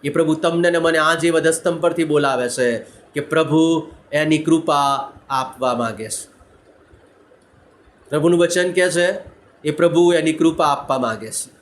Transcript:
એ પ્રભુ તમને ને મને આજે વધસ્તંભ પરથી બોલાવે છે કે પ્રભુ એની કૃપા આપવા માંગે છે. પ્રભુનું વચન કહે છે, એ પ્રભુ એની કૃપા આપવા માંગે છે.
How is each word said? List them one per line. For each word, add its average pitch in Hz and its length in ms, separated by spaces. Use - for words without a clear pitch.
એ 143 60
પ્રભુ 156 240
તમને 170 380
ને 170 60
મને 165 200
આજે 156 320
વધસ્તંભ 160 520
પરથી 170 220
બોલાવે 139 460
છે 120 280
કે 143 60
પ્રભુ 160 680
એની 156 260
કૃપા 151 760
આપવા 127 440
માંગે 110 360
છે. - 180
પ્રભુનું 165 300
વચન 180 320
કહે 180 180
છે, 175 300
એ 151 80
પ્રભુ 170 420
એની 160 200
કૃપા 160 320
આપવા 143 340
માંગે 110 280
છે. - 220